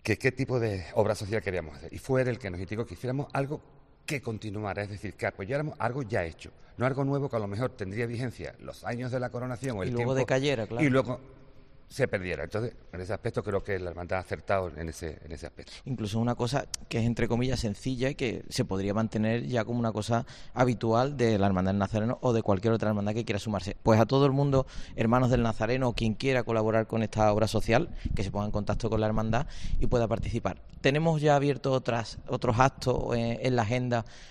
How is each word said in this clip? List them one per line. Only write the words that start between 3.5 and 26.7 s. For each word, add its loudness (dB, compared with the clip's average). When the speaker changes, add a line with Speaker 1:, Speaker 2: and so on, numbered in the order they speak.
Speaker 1:
que -6
continuara, -6
es -6
decir, -10
que -4
apoyáramos -4
algo -2
ya -2
hecho, -10
no 0
algo 0
nuevo 0
que -4
a 0
lo -2
mejor -2
tendría -6
vigencia -6
los -14
años -4
de -2
la -4
coronación -4
o -2
el 0
Speaker 2:
Y 0
luego 0
Speaker 1:
tiempo, 2
Speaker 2:
decayera, 2
claro. 2
Speaker 1:
y 6
luego 2
se 0
perdiera. -2
Entonces, -4
en -10
ese -6
aspecto -4
creo -2
que -2
la -4
hermandad -4
ha -2
acertado -2
en -6
ese, -8
en -14
ese -10
aspecto. -18
Speaker 2:
Incluso -2
una 2
cosa -2
que -2
es, 2
entre 2
comillas, 0
sencilla -2
y -4
que -4
se 0
podría 0
mantener 0
ya 0
como -2
una 0
cosa 0
habitual 2
de 4
la 6
hermandad 4
del 2
Nazareno 0
o 4
de 2
cualquier 2
otra 2
hermandad 0
que -2
quiera -2
sumarse. -4
Pues 8
a 6
todo 4
el 4
mundo, 2
hermanos 4
del 6
Nazareno, 0
o 0
quien 0
quiera 0
colaborar 2